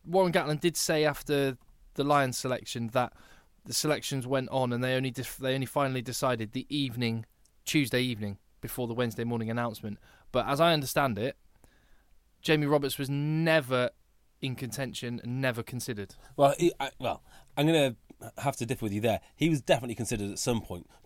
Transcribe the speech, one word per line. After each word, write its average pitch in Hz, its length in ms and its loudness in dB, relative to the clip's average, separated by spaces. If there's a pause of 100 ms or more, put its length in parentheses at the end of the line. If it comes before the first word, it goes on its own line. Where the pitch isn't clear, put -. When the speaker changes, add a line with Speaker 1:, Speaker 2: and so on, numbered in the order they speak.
Speaker 1:
Warren 180 280 4
Gatland 151 260 2
did 170 180 0
say 156 280 2
after 139 520 0 (380)
the 139 80 -2
Lions 139 340 2
selection 120 520 -4
that 120 240 0 (520)
the 127 80 -10
selections 135 540 -2
went 131 220 0
on 127 240 0
and 120 100 -2
they 131 140 0
only 131 160 -2
def-, 127 240 -8
they 131 180 -2
only 135 120 -2
finally 131 360 -2
decided 120 520 -2
the 131 140 -6
evening, 120 560 -2 (400)
Tuesday 127 380 2
evening, 107 360 -4 (220)
before 123 280 -6
the 117 60 -6
Wednesday 120 280 -2
morning 117 260 -2
announcement. 113 480 -6 (360)
But 120 160 2
as 143 120 0
I 170 120 6
understand 139 460 0
it, 120 180 -4 (1040)
Jamie 151 240 4
Roberts 143 320 2
was 135 120 -4
never 147 800 2 (500)
in 127 160 -4
contention 120 680 -6
and 123 180 -4
never 123 220 0
considered. 113 520 -8 (220)
Speaker 2:
Well, 143 220 8
he, 165 220 4
I, 135 180 -4
well, 117 240 -4 (340)
I'm 147 100 4
gonna 147 280 4 (440)
have 139 180 -2
to 117 100 -4
differ 117 200 -4
with 104 60 -2
you 104 80 -2
there. 107 200 2 (160)
He 151 140 2
was 151 100 2
definitely 123 340 0
considered 107 360 -4
at 98 80 -8
some 117 240 0
point, 90 260 -12 (160)